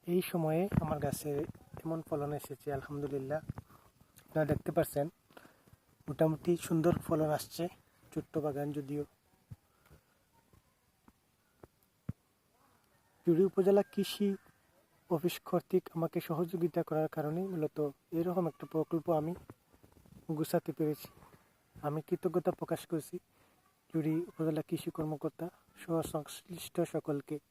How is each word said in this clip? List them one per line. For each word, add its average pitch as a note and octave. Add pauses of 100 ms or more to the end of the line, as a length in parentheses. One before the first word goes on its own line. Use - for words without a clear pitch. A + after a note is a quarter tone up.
এই F3
সময়ে D#3+ (220)
আমার D#3
গাছে D3 (540)
এমন D#3+ (100)
ফলন C#3+ (100)
এসেছে, - (100)
আলহামদুলিল্লাহ। C#3+ (840)
আপনারা D#3
দেখতে -
পাচ্ছেন, D3 (1000)
মোটামুটি D#3+ (140)
সুন্দর E3 (120)
ফলন D#3
আসছে, - (480)
ছোট্ট - (100)
বাগান C#3+
যদিও। C#3+ (4000)
জুড়ি E3+
উপজেলা G3 (100)
কৃষি G3+ (840)
অফিস E3+ (120)
কর্তৃক F3+ (120)
আমাকে E3 (100)
সহযোগিতা E3+
করার D#3
কারণে D#3 (120)
মূলত D#3 (400)
এরকম F3
একটা -
প্রকল্প D#3+ (140)
আমি D#3+ (1040)
গুছাতে D#3+
পেরেছি। D3+ (800)
আমি D3+
কৃতজ্ঞতা F3
প্রকাশ E3
করছি E3 (720)
জুড়ি D#3 (160)
উপজেলা D#3
কৃষি E3
কর্মকর্তা D#3 (340)
সহ E3 (180)
সংশ্লিষ্ট - (180)
সকলকে। D3 (140)